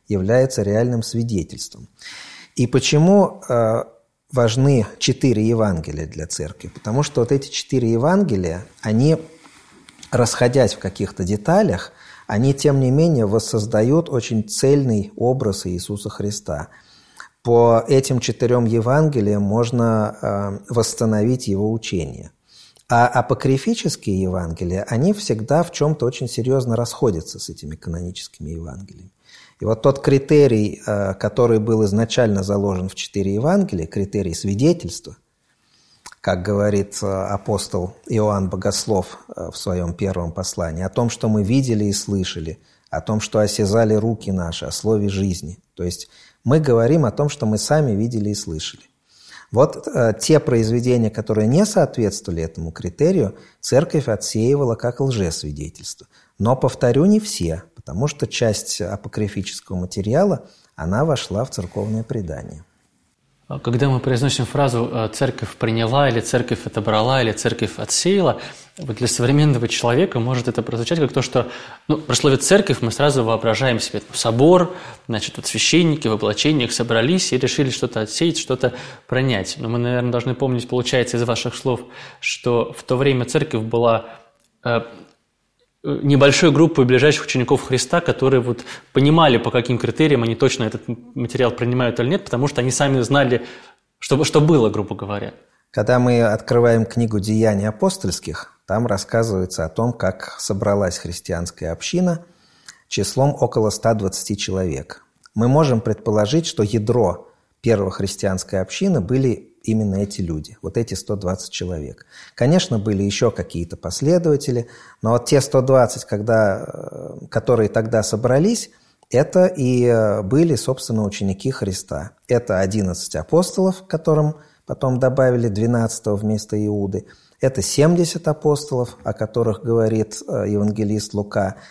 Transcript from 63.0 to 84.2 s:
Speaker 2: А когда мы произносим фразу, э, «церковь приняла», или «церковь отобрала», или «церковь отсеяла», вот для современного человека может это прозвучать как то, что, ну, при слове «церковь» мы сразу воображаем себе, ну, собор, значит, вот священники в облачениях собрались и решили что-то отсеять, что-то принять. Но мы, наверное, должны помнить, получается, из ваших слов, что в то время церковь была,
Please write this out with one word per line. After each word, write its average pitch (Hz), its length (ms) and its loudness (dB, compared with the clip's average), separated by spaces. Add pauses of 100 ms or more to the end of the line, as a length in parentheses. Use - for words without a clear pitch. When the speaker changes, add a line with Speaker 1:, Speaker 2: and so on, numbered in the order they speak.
Speaker 2:
А 139 120 -8
когда 123 300 0
мы 127 100 0
произносим 127 460 0
фразу, 120 460 0
э, 113 220 -4
«церковь - 420 -4
приняла», 117 540 2
или 117 100 0
«церковь 120 460 -2
отобрала», 110 560 0
или 113 100 2
«церковь 113 460 -4
отсеяла», 170 640 0 (400)
вот 123 180 -8
для 120 100 -2
современного 127 640 2
человека 127 500 0
может 120 300 -2
это 117 140 -2
прозвучать 120 360 -4
как 135 140 0
то, 135 80 0
что, 123 260 -2 (400)
ну, 156 120 0
при 127 160 -2
слове 135 220 2
«церковь» 190 440 2
мы 113 100 -2
сразу 135 320 2
воображаем 113 560 0
себе, - 300 -6
ну, - 60 -16
собор, 165 600 4 (320)
значит, - 300 -6
вот - 80 -14
священники 160 600 2
в 110 60 2
облачениях 113 600 0
собрались 123 600 0
и 131 40 0
решили 131 320 0
что-то 120 320 -4
отсеять, 156 360 -2
что-то - 360 -2 (340)
принять. 123 520 -2
Но 117 100 -6
мы, 117 80 -2
наверное, 123 340 -2
должны 120 220 -2
помнить, 127 340 -2
получается, 123 500 -2
из 117 60 0
ваших 117 320 -4
слов, 123 260 -2 (380)
что - 540 -2
в - 80 -16
то 127 160 -2
время 131 280 2
церковь 139 360 -2
была, 113 460 0 (580)